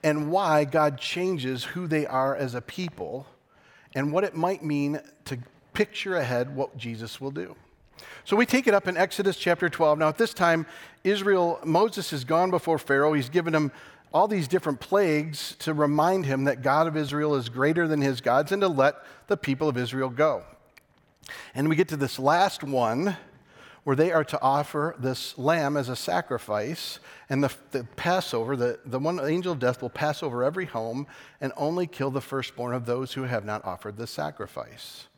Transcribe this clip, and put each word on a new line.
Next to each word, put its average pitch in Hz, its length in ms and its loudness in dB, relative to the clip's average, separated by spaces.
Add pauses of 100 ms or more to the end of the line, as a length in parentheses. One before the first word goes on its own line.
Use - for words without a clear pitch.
and 151 300 0
why 160 320 4
God 147 340 2
changes 139 640 -2
who 180 240 -8
they 151 200 0
are 131 280 0
as 127 220 -4
a 120 40 -4
people 135 680 -10 (640)
and 143 180 0
what 185 120 2
it 185 100 -6
might 170 300 -2
mean 147 360 0 (260)
to 131 120 -8 (340)
picture 196 440 -2
ahead 127 400 -2
what 135 200 -4
Jesus 113 440 -10
will 139 100 -8
do. 139 240 -10 (680)
So - 120 0
we 240 100 6
take 254 200 2
it 208 80 6
up 196 140 4
in 175 80 -2
Exodus 185 400 2
chapter 175 320 2
twelve. 151 300 4
Now, 156 100 4
at 151 100 -2
this 226 160 0
time, 165 320 4 (380)
Israel, 190 600 2
Moses 185 460 2
has 135 140 -6
gone 175 260 2
before 165 280 0
Pharaoh. 143 340 2
He's 135 160 0
given 165 260 0
him 151 180 2 (400)
all 180 140 6
these 190 220 0
different 151 320 -2
plagues 160 800 0
to 160 120 -4
remind 151 540 2
him 135 180 0
that 131 180 0
God 147 260 4
of 156 80 -4
Israel 147 400 0
is 117 120 -2
greater 156 380 2
than 156 140 2
his 135 200 2
gods 139 300 2
and 196 100 0
to 196 80 4
let 139 280 4 (320)
the 202 80 2
people 139 320 0
of 123 80 0
Israel 127 320 -2
go. 123 340 2 (1120)
And 139 140 0
we 156 80 4
get 175 140 2
to 156 60 -4
this 139 220 -2
last 160 460 2
one 135 520 0 (680)
where 139 100 2
they 160 160 4
are 160 140 2
to - 160 -4
offer 147 580 0
this 127 400 -6
lamb 143 380 2
as 127 120 -2
a 127 60 -6
sacrifice, 117 1040 -4 (300)
and 139 160 2
the, 127 100 0 (160)
the 127 140 -4 (100)
Passover, 139 640 -2
the, 120 280 -2
the 127 140 -6
one 160 220 -2
angel 170 320 -2
of 135 80 -4
death 127 200 0
will 123 100 -6
pass 151 340 -4
over 123 180 -4
every 165 240 -2
home 117 400 -6 (340)
and 135 160 -4
only 165 300 -2
kill 139 240 -4
the 135 100 -4
firstborn 123 540 -6
of 123 120 -6
those 123 260 -4
who 135 100 -6
have 120 220 -4
not 104 200 -6
offered 101 320 -8
the 117 120 -10
sacrifice. - 960 -10 (120)